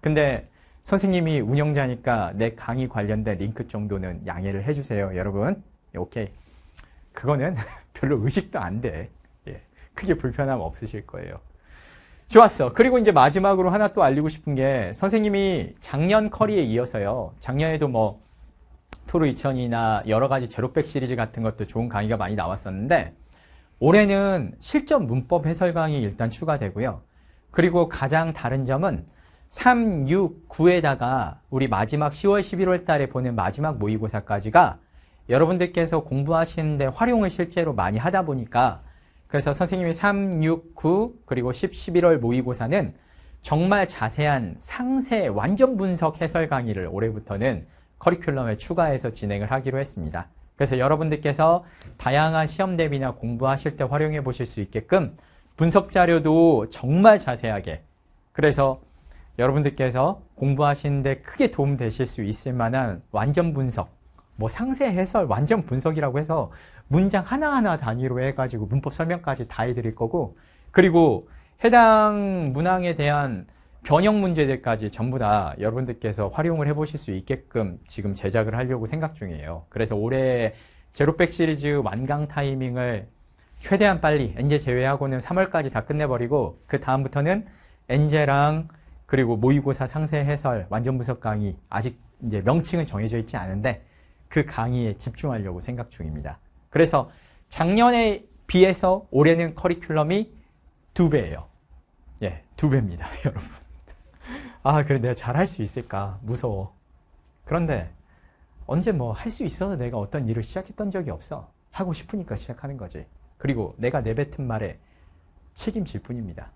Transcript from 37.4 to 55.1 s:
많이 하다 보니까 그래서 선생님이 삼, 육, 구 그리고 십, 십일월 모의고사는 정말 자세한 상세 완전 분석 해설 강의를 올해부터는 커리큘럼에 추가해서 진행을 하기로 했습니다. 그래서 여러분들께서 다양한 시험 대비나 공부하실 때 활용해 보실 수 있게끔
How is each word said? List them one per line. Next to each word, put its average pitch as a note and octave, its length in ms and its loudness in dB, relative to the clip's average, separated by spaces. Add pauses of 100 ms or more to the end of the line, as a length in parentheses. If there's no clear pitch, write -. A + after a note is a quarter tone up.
많이 G#2 260 0
하다 F#3 240 0
보니까 B2 600 0 (440)
그래서 C#3+ 260 0
선생님이 F3 400 0
삼, G3 500 0
육, E3 320 0
구 G3+ 420 0 (100)
그리고 B2+ 260 -2
십, - 220 -4
십일월 E3+ 440 4
모의고사는 B2 760 0 (480)
정말 F#3 440 2
자세한 A#2+ 720 -2
상세 B3+ 680 -2
완전 G3+ 500 2
분석 F3 440 0
해설 E3 280 0
강의를 A2 420 -2
올해부터는 G#2 760 -2 (320)
커리큘럼에 C#3 600 -2
추가해서 D#3 520 -2
진행을 G2+ 400 -4
하기로 C3 280 -2
했습니다. E2+ 500 -8 (280)
그래서 B2+ 220 2
여러분들께서 D3+ 880 2 (320)
다양한 D#3 500 2
시험 F#3 300 -2
대비나 C#3 360 0
공부하실 C3+ 640 -2
때 C#3+ 80 -2
활용해 D3+ 380 0
보실 B2+ 240 -4
수 - 140 -8
있게끔 A2+ 560 -2 (400)